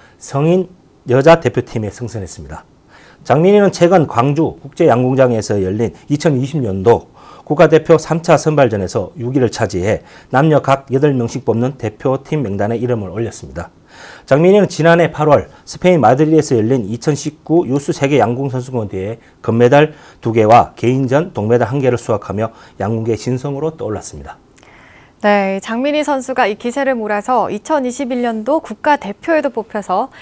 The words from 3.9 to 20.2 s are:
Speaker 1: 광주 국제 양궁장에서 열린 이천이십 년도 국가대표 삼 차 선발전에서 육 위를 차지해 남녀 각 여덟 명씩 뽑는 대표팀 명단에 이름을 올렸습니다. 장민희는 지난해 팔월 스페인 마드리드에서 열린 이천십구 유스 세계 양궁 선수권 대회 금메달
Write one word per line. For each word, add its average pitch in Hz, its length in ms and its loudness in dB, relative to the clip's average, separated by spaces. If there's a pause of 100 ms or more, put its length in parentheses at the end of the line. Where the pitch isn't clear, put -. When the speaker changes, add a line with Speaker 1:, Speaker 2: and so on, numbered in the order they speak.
Speaker 1:
광주 139 560 -2
국제 160 240 -2
양궁장에서 123 760 2
열린 104 280 -2 (160)
이천이십 143 520 -2
년도 98 580 0 (260)
국가대표 156 540 4
삼 160 240 -4
차 165 140 2
선발전에서 113 840 0
육 127 160 -6
위를 127 160 2
차지해 95 520 -2 (260)
남녀 143 340 2
각 135 300 -2
여덟 139 220 2
명씩 120 300 -4
뽑는 123 340 -2
대표팀 135 640 -4
명단에 101 340 -4
이름을 110 340 -4
올렸습니다. 87 600 -10 (560)
장민희는 185 420 4
지난해 170 420 2
팔월 147 380 2 (160)
스페인 180 360 0
마드리드에서 139 560 4
열린 113 280 0
이천십구 147 840 -2
유스 143 260 -2
세계 139 280 0
양궁 120 300 -2
선수권 123 380 -6
대회 95 300 -8 (220)
금메달 123 540 4 (260)